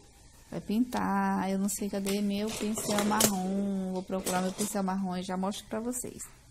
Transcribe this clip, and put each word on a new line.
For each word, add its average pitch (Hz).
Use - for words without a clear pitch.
vai 170
pintar. 196
Eu 196
não 202
sei 202
cadê 196
meu 202
pincel 214
marrom. 196
Vou 185
procurar 185
meu 185
pincel 202
marrom 190
e 180
já 185
mostro 190
pra 220
vocês. 240